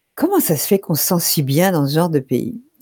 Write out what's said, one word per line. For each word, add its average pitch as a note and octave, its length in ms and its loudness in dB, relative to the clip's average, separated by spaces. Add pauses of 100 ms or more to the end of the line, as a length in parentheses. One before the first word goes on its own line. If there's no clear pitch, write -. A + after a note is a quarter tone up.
(160)
comment F4+ 240 0
ça E3+ 160 0
se - 120 -4
fait G3 120 2
qu'on F3 160 -4
se - 80 -2
sent F3 160 0
si - 240 0
bien D#3 280 2
dans D3 160 0
ce C#3+ 80 -2
genre E3+ 140 2
de D3+ 100 0
pays ? » - 420 -4 (200)